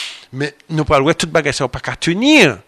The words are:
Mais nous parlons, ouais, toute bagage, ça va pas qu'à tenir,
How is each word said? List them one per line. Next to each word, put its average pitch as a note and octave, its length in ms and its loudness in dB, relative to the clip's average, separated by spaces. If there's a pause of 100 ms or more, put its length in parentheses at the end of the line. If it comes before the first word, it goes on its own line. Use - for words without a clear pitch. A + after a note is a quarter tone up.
(320)
Mais C#3+ 220 -8 (160)
nous D#3 140 -2
parlons, C#3 220 4
ouais, E3+ 80 2
toute E3 160 -4
bagage, D3 260 -2
ça C#3 80 -2
va A#2+ 40 -4
pas C3+ 120 -12
qu'à B2 160 -10
tenir, G3 720 2